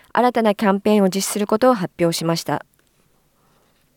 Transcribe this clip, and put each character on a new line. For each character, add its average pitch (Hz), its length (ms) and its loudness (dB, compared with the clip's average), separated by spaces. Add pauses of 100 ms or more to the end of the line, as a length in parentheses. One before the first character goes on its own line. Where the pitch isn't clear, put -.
(140)
新 240 180 2
た 247 80 -2
な 294 140 2
キ - 100 -6
ャ 196 80 2
ン 196 80 -2
ペ 214 120 0
ー 208 100 4
ン - 20 4
を 185 60 2
実 190 100 -4
施 - 120 -6
す 208 60 -6
る 202 80 -2
こ 220 120 0
と 254 120 4
を 247 40 4
発 180 260 -6
表 165 140 0
し 165 100 -6
ま 165 100 0
し 165 100 -6
た。 143 200 -4 (1300)